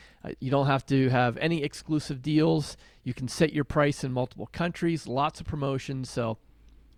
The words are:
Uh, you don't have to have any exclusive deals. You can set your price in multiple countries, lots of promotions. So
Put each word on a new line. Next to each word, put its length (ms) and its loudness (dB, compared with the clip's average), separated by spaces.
Uh, 160 -10
you 100 -4
don't 180 4
have 200 2
to 220 4
have 280 2
any 260 0
exclusive 580 -4
deals. 560 2
You 100 -4
can 140 -6
set 260 2
your 100 0
price 400 2
in 80 -4
multiple 400 -4
countries, 560 -2
lots 320 -2
of 60 -12
promotions. 640 -4
So 280 -2